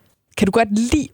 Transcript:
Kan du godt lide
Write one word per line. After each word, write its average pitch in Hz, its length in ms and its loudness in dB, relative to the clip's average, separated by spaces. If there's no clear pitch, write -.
Kan 208 80 2
du 190 60 0
godt 226 160 2
lide 247 340 0